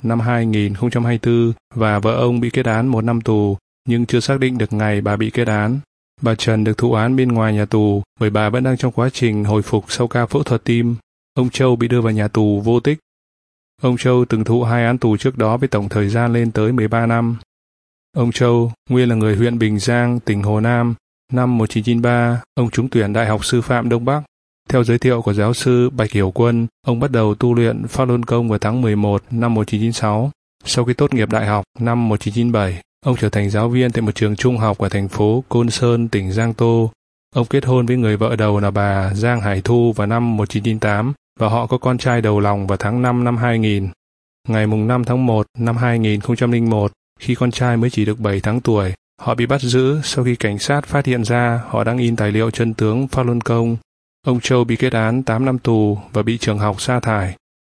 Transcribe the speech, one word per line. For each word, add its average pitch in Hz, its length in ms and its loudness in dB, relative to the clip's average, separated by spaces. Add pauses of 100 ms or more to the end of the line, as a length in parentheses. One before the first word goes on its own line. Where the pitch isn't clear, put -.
năm 117 180 0
hai 117 260 0
nghìn 104 280 0
không 117 160 -2
trăm 117 140 -2
hai 120 80 0
mươi 117 60 0
tư 117 340 2 (220)
và 107 240 0
vợ 110 160 2
ông 120 260 0
bị 117 100 -2
kết 127 160 -2
án 113 200 0
một 117 180 0
năm 117 160 0
tù, 104 360 0 (320)
nhưng 120 180 0
chưa 120 140 0
xác 135 200 -2
định 127 180 0
được 110 140 -2
ngày 107 280 0
bà 104 160 0
bị 110 140 -2
kết 117 180 0
án. 107 300 0 (440)
Bà 113 120 2
Trần 110 300 0
được 107 140 0
thụ 120 140 2
án 113 240 0
bên 127 160 2
ngoài 110 220 2
nhà 104 100 0
tù 104 380 0 (180)
bởi 107 100 2
bà 107 180 0
vẫn 123 160 0
đang 131 120 2
trong 123 160 -2
quá 123 200 0
trình 107 320 0
hồi 104 180 2
phục 104 260 -2
sau 120 200 -2
ca 120 180 0
phẫu 143 160 -2
thuật 117 220 -2
tim. 117 320 0 (380)
Ông 127 160 0
Châu 127 260 2
bị 120 120 0
đưa 123 120 2
vào 113 120 0
nhà 107 160 0
tù 104 320 2
Vô 117 200 2
Tích. 147 180 0 (840)
Ông 123 140 2
Châu 123 280 2
từng 110 200 0
thụ 117 180 2
hai 120 220 0
án 120 140 0
tù 110 180 2
trước 127 220 -2
đó 113 180 2
với 131 120 -2
tổng 101 200 -2
thời 101 200 0
gian 117 240 0
lên 117 180 0
tới 110 220 0
mười 113 160 0
ba 117 180 0
năm. 117 300 0 (800)
Ông 120 160 2
Châu, 120 400 2 (180)
nguyên 127 180 2
là 117 60 0
người 107 220 2
huyện 117 220 0
Bình 107 200 0
Giang, 120 420 0
tỉnh 101 220 -2
Hồ 107 180 0
Nam. 120 340 0 (380)
Năm 123 260 0
một 110 120 0
chín 110 140 -2
chín 117 180 0
ba, 120 400 0 (120)
ông 120 160 0
trúng 120 180 0
tuyển 104 240 0
Đại 113 140 0
học 107 180 0
Sư 123 160 0
phạm 120 280 -2
Đông 120 160 0
Bắc. 143 180 -2 (460)
Theo 127 160 2
giới 117 140 2
thiệu 123 240 2
của 107 100 0
giáo 104 220 0
sư 123 360 2
Bạch 123 220 -2
Hiểu 98 220 2
Quân, 117 320 2 (200)
ông 120 140 0
bắt 139 100 -2
đầu 110 240 2
tu 120 200 0
luyện 113 340 0
Pháp 131 160 -2
Luân 120 200 0
Công 120 240 0
vào 107 100 0
tháng 117 240 -2
mười 110 140 2
một 104 340 0
năm 117 240 0
một 107 120 0
chín 104 140 -2
chín 113 120 0
sáu. 110 380 -2 (340)
Sau - 200 -2
khi 120 100 -2
tốt 143 200 0
nghiệp 110 160 0
đại 110 160 -2
học 104 180 0 (140)
năm 117 300 0
một 104 120 0
chín 101 140 -6
chín 120 180 0
bảy, 95 280 -2 (260)
ông 127 100 2
trở 113 120 -2
thành 101 220 0
giáo 107 180 0
viên 123 220 2
tại 117 120 -2
một 107 120 -2
trường 104 220 -2
trung 123 220 0
học 107 200 0
ở 101 100 -2
thành 98 200 -2
phố 107 400 0
Côn 117 220 2
Sơn, 117 380 0
tỉnh 98 240 -4
Giang 113 220 -2
Tô. 117 360 2 (440)
Ông 120 120 0
kết 135 180 -2
hôn 127 220 2
với 123 100 0
người 110 200 2
vợ 113 200 0
đầu 104 240 2
là 101 100 0
bà 98 440 0
Giang 117 260 0
Hải 98 200 -2
Thu 120 320 2
vào 107 140 -2
năm 117 300 0
một 104 120 -2
chín 107 140 -4
chín 110 160 -2
tám 107 340 0 (280)
và 110 80 2
họ 113 180 0
có 127 120 -2
con 127 200 0
trai 123 220 0
đầu 107 200 2
lòng 101 260 0
vào 95 100 0
tháng 113 260 -2
năm 123 220 0
năm 120 120 0
hai 117 220 0
nghìn. 104 300 0 (600)
Ngày 107 180 2
mùng 107 200 0
năm 123 180 0
tháng 123 220 0
một 110 200 2 (120)
năm 117 180 0
hai 120 220 0
nghìn 107 220 0
không 120 160 -2
trăm 120 160 0
linh 117 180 2
một, 104 220 0 (280)
khi 123 140 -4
con 123 160 0
trai 120 260 0
mới 117 140 0
chỉ 107 140 0
được 107 160 -2
bảy 101 200 -2
tháng 110 200 -2
tuổi, 101 340 0 (260)
họ 123 140 -2
bị 123 120 0
bắt 139 140 0
giữ 131 440 0
sau - 200 -2
khi 120 120 0
cảnh 101 220 -2
sát 143 280 -2
phát 143 200 -2
hiện 123 180 0
ra 120 440 0
họ 110 160 -2
đang 117 140 0
in 117 180 0
tài 104 160 0
liệu 110 180 0
chân 113 240 -2
tướng 113 340 -2
Pháp 131 180 -2
Luân 120 140 0
Công. 117 360 0 (480)
Ông 123 160 0
Châu 123 240 2
bị 117 120 0
kết 127 160 -2
án 117 300 0
tám 113 220 0
năm 127 140 0
tù 107 400 2 (140)
và 107 100 0
bị 113 160 -2
trường 107 200 -2
học 104 220 -2
sa 123 200 -2
thải. 101 360 -2 (260)